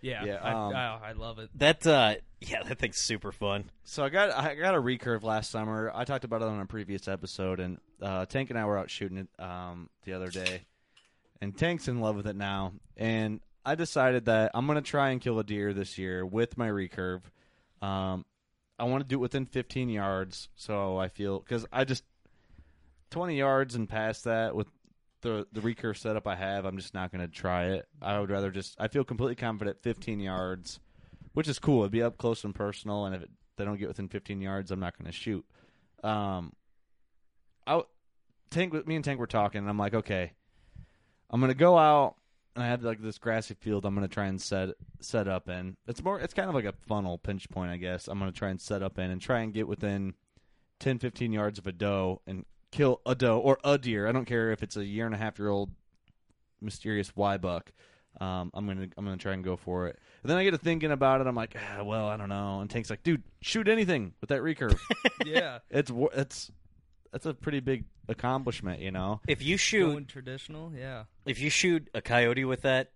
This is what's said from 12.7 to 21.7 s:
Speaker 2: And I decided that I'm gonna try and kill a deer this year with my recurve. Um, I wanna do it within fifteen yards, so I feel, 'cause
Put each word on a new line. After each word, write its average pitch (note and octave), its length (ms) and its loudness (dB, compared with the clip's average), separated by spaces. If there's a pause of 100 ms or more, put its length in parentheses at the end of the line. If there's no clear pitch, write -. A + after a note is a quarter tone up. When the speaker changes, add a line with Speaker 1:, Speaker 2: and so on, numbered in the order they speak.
Speaker 2:
And A2 460 0 (240)
I C#3 80 2
decided C3 520 4
that A2 280 6
I'm B2 140 0
gonna D3+ 160 2
try C#3 260 2
and B2+ 100 0
kill A2+ 200 0
a A2 40 0
deer G#2 300 0
this G2 240 -4
year F#2 260 -4
with G#2+ 360 0
my A#2 100 0
recurve. F#2 540 -4 (580)
Um, F#2+ 440 -2 (540)
I A#2 40 -2
wanna C3 220 0
do C3 100 0
it C3+ 60 0
within B2+ 260 -2
fifteen B2+ 420 -2
yards, G2 680 -2
so G2 440 -2
I F#2+ 80 0
feel, G2 340 -2
'cause A#2 300 -4